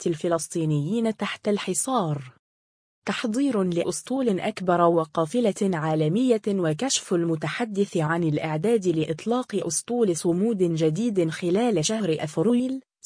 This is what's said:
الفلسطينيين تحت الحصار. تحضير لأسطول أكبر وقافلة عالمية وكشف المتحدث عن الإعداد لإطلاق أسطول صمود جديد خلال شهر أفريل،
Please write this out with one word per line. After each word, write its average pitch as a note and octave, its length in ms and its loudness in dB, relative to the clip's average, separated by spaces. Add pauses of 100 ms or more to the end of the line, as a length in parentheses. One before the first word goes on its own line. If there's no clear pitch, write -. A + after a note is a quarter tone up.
الفلسطينيين E3+ 1080 0
تحت - 320 -6
الحصار. F#3 880 -2 (720)
تحضير A3+ 560 0
لأسطول F#3 800 -2
أكبر F3+ 400 0
وقافلة E3+ 960 2
عالمية D#3+ 720 2
وكشف F#3+ 680 0
المتحدث E3+ 840 -2
عن E3 280 0
الإعداد D#3+ 640 0
لإطلاق F3+ 760 -2
أسطول G#3+ 500 0
صمود F#3+ 460 0
جديد E3+ 680 2
خلال F#3 540 0
شهر G3+ 360 0
أفريل، A#3+ 600 0 (260)